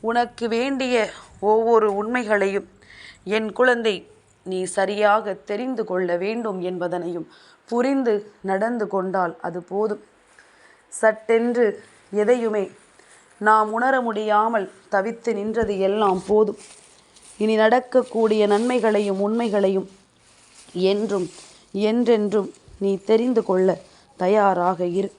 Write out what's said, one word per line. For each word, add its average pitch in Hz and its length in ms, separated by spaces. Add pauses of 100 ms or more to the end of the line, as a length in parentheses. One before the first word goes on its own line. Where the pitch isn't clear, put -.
உனக்கு 240 360 (100)
வேண்டிய 254 400 (560)
ஒவ்வொரு 226 360 (120)
உண்மைகளையும் 208 680 (720)
என் 220 200
குழந்தை 233 380 (500)
நீ 185 140 (160)
சரியாக 208 580 (160)
தெரிந்து 226 400
கொள்ள 180 200 (140)
வேண்டும் 214 360 (100)
என்பதனையும் 175 580 (420)
புரிந்து 247 440 (360)
நடந்து 220 440
கொண்டால் 185 400 (140)
அது 175 120 (120)
போதும். 208 320 (920)
சட்டென்று 226 720 (560)
எதையுமே 214 440 (840)
நாம் 214 300
உணர 262 240
முடியாமல் 214 680 (260)
தவித்து 190 460
நின்றது 214 340 (140)
எல்லாம் 196 420
போதும். 214 320 (800)
இனி 220 240
நடக்கக்கூடிய 220 800 (100)
நன்மைகளையும் 208 720
உண்மைகளையும் 202 640 (1000)
என்றும் 202 360 (640)
என்றென்றும் 214 600 (340)
நீ 196 80 (180)
தெரிந்து 226 400
கொள்ள 185 260 (440)
தயாராக 185 600 (200)
இரு. 196 180